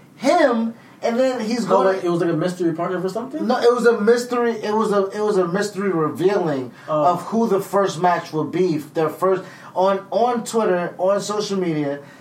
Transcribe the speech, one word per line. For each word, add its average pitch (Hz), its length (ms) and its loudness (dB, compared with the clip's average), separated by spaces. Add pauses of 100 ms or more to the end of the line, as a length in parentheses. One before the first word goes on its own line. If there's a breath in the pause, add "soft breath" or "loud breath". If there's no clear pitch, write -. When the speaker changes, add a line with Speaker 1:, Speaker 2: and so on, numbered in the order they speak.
(160 loud breath)
Speaker 1:
him, 240 580 2 (300 loud breath)
and 233 160 0
then 254 200 2
he's 220 260 -2
Speaker 2:
Oh, 170 40 -6
Speaker 1:
going 185 180 4 (100)
Speaker 2:
wait, - 60 -6
it 175 60 0
was, 170 120 0
like, 170 100 2
a 156 40 0
mystery 170 380 0
partner 175 260 -4
for 185 100 -2
something? 233 360 -6
Speaker 1:
No, 240 140 2
it 233 120 6
was 233 140 2
a 220 160 4
mystery. 240 520 2
It 214 200 -4
was 214 180 2
a, 202 180 2
it 208 120 -6
was 208 160 0
a 180 100 2
mystery 196 440 -2
revealing 156 800 0 (180 loud breath)
Speaker 2:
Oh. 156 240 2
Speaker 1:
of 175 100 -4
who 226 240 0
the 185 120 2
first 180 420 -2
match 175 320 0
would 156 180 -2
be. 170 260 0
Their 156 320 -2
first 180 340 0 (320 loud breath)
on, 190 340 0
on 226 360 0
Twitter, 185 520 -2
on 190 240 0
social 196 380 -4
media, 151 400 -2 (220 loud breath)